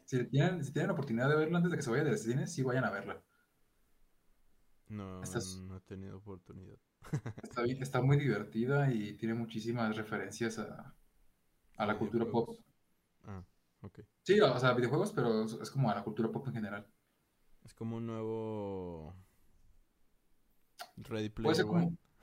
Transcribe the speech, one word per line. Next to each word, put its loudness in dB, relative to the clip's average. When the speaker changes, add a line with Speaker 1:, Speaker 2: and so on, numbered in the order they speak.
Speaker 1:
Si 0
tienen, 2
si -8
tienen 0
la 0
oportunidad 0
de 6
verla 2
antes 4
de 0
que -2
se 0
vaya 4
del 2
cine, 0
sí -2
vayan 2
a 0
verla. -6
Speaker 2:
No, -8
Speaker 1:
Esta -6
es -8
Speaker 2:
no -12
he -16
tenido -14
oportunidad. -16
<laughs> -8
Speaker 1:
Está -8
bien, -2
está 0
muy 6
divertida 2
y -2
tiene -2
muchísimas -2
referencias -4
a, -10
a 0
la 2
cultura 2
pop. 0
Speaker 2:
¿Videojuegos? -14
Ah, -10
ok. -16
Speaker 1:
Sí, 8
o 6
sea, 6
videojuegos, 4
pero 2
es, -4
es -8
como 2
a 2
la -4
cultura 0
pop -4
en -6
general. -6
Speaker 2:
Es -20
como -6
un -4
nuevo -6
Ready -4
Speaker 1:
Puede 2
ser 4
Speaker 2:
Player -
Speaker 1:
como, 4
Speaker 2:
One. -4